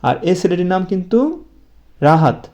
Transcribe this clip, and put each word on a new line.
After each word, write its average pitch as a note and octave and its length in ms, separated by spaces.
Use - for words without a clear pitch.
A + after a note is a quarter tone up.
আর C3 200
এই F3+ 140
ছেলেটির F3+ 300
নাম F#3 200
কিন্তু A3+ 580
রাহাত D3+ 520